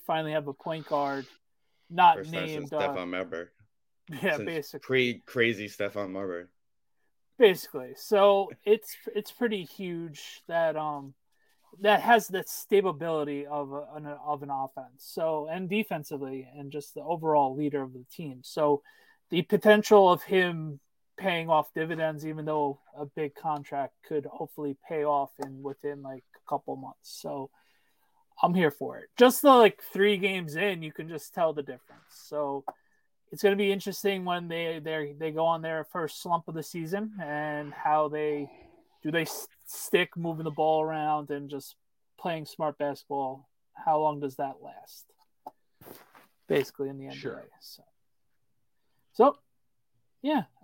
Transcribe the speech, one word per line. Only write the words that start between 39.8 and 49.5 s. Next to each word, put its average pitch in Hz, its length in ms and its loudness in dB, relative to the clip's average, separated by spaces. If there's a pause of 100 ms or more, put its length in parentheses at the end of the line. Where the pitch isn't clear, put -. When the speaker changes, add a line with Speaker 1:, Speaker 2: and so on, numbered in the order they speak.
Speaker 1:
moving 160 260 -6
the 160 80 -6
ball 156 320 2
around 151 480 -2
and 143 180 -8
just 143 280 -12 (420)
playing 160 260 -6
smart 151 320 -6
basketball. 139 720 -6 (240)
How - 280 0
long 151 180 0
does 139 180 -6
that 135 240 -6
last? - 440 -20 (1400)
Basically 139 400 -2
in 139 100 -12
the 135 80 -14
N 135 60 -14
B 135 40 -14
A. 135 40 -16
Speaker 3:
Sure. - 240 -10 (160)
Speaker 1:
So. - 240 -20 (1300)
So, 269 260 6 (840)